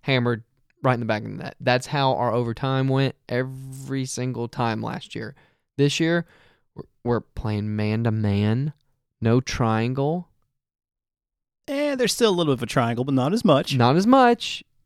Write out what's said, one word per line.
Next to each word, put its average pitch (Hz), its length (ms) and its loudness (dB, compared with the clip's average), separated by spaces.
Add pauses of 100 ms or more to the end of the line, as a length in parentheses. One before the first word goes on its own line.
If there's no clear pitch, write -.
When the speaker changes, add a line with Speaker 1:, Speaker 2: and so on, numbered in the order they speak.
Speaker 1:
hammered 123 420 0 (400)
right 127 120 2
in 117 40 -6
the 120 60 -4
back 110 180 -2
of 110 60 -10
the 104 140 -10
net. - 180 -12
That's 123 260 0
how 135 280 0
our 113 180 0
overtime 131 560 -2
went 135 260 0 (140)
every 131 760 -6
single 127 440 -6
time 113 320 -2
last - 340 -10
year. 113 200 -10 (420)
This 143 240 2
year, 165 240 2 (500)
we're, - 80 -16 (220)
we're 120 160 0
playing 107 560 -4
man-to-man, 110 960 0 (480)
no 117 200 4
triangle. 127 840 -2 (1400)
Speaker 2:
Eh, 285 280 -2
there's 247 180 0
still 226 160 2
a 185 60 2
little 160 180 2
bit 127 60 0
of 120 40 -4
a 110 40 -8
triangle, 120 380 0
but 139 80 -2
not 135 200 2
as 233 120 -2
much. 139 300 4
Speaker 1:
Not 123 200 6
as 190 120 4
much. 247 560 4 (220)